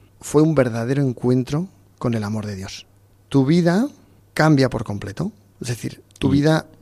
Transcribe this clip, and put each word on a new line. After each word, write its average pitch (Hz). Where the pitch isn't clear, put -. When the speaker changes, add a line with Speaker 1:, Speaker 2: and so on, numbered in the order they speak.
Speaker 1:
Fue 147
un 160
verdadero 123
encuentro 127
con 120
el 107
amor 104
de 104
Dios. 92
Tu 135
vida 175
cambia 143
por 107
completo. 101
Es -
decir, -
tu 143
Speaker 2:
Y -
Speaker 1:
vida 156